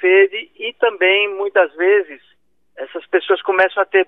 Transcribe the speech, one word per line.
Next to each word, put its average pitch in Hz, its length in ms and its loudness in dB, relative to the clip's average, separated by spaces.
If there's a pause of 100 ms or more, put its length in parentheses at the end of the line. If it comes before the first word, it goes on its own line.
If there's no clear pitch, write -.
sede 196 560 2
e 233 180 -10
também 202 600 -2
muitas 196 400 -2
vezes 175 460 0 (560)
essas 143 300 -14
pessoas 180 360 -2
começam 190 400 -2
a 185 40 -2
ter 190 220 0